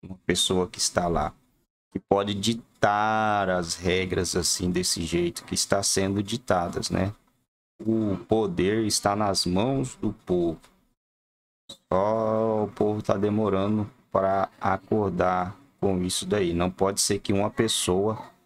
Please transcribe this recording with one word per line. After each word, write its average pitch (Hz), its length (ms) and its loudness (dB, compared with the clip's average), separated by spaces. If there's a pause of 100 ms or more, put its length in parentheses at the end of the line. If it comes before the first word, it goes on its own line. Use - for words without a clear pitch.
uma 92 240 -14
pessoa 90 440 0
que - 100 -16
está 90 300 0
lá, 78 260 -2 (580)
que 101 60 -6
pode 101 360 0
ditar 107 1160 0
as 90 240 -2
regras 92 600 0
assim, 90 340 0
desse 90 320 -2
jeito 85 420 -2
que - 100 -6
está 98 280 0
sendo 98 400 0
ditadas, 95 680 -2
né? 92 240 0 (720)
O 110 320 0 (100)
poder 104 600 0
está 101 300 0
nas 101 280 0
mãos 127 520 -2
do 107 160 -2
povo. 87 480 -2 (1300)
Só 110 720 0
o 98 40 -6
povo 107 340 -2
tá 107 160 0
demorando 104 720 0 (220)
pra 98 360 2 (120)
acordar 92 960 0 (240)
com 92 200 2
isso 90 240 -2
daí. 92 300 0
Não 87 160 0
pode 98 300 0
ser 101 180 0
que - 140 -4
uma 101 180 2
pessoa 107 800 0 (160)